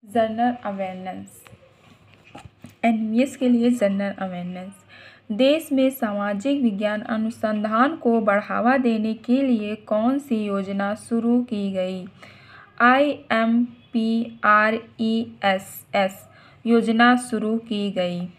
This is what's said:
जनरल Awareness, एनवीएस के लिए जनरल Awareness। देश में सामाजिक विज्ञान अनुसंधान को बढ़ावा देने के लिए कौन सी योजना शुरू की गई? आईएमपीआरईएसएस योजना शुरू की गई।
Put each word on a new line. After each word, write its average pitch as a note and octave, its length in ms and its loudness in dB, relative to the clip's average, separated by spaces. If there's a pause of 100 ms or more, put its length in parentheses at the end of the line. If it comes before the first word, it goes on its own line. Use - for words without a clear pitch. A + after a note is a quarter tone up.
जनरल A3+ 500 0 (100)
Awareness, G3 800 -10 (1400)
एनवीएस A3+ 520 0
के B3+ 120 0
लिए A#3+ 220 4
जनरल G3+ 420 0
Awareness। F3+ 600 -10 (600)
देश C#4 400 2
में C4 180 2
सामाजिक G#3 720 -2
विज्ञान G#3 380 -2
अनुसंधान A3 960 -2
को A#3 240 2
बढ़ावा G#3 560 2
देने A3+ 380 0
के B3 280 0
लिए G#3+ 320 0
कौन A3 440 0
सी A3+ 260 -2
योजना G3+ 500 -2
शुरू A#3 480 0
की G3+ 300 -4
गई? F#3 340 -4 (760)
आईएमपीआरईएसएस A3+ 3500 0 (380)
योजना A#3 500 4
शुरू A3 420 -2
की G#3 320 -4
गई। F3+ 380 -4 (100)